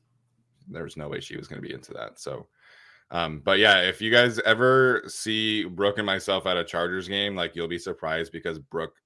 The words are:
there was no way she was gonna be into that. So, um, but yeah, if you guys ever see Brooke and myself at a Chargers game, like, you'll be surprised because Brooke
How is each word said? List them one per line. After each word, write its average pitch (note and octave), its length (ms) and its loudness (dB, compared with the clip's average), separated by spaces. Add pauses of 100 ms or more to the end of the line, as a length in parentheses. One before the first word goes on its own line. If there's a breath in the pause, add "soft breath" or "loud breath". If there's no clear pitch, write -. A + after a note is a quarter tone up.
(680)
there E2 160 -10
was - 140 -14
no D2 100 -10
way D2 120 -8
she - 160 -14
was - 120 -14
gonna - 140 -14
be - 100 -12
into - 220 -16
that. A1+ 260 -14
So, C2+ 260 -12 (640 soft breath)
um, D#2+ 300 -4
but G2 180 2
yeah, G2+ 220 8
if F#2 220 0
you A2 80 0
guys A#2+ 300 6
ever B2+ 640 4
see A2 580 -2
Brooke G2 320 0
and G#2+ 80 -2
myself F#2+ 400 0
at F2+ 140 2
a E2+ 60 0
Chargers F2 440 -4
game, G2+ 260 -2
like, E2+ 220 -4
you'll E2 120 -4
be E2+ 100 -4
surprised D#2+ 520 -4
because D#2+ 280 -8
Brooke D#2 480 -8